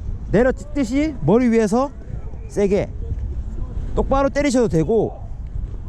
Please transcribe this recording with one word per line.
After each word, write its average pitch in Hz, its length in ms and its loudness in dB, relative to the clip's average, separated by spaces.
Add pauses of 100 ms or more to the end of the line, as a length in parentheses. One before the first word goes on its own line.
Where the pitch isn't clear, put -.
(300)
내려 247 220 4
찍듯이 277 720 -2
머리 226 280 4
위에서 226 400 2 (580)
세게 196 420 2 (1040)
똑바로 277 340 2
때리셔도 262 400 2
되고, 160 520 2 (680)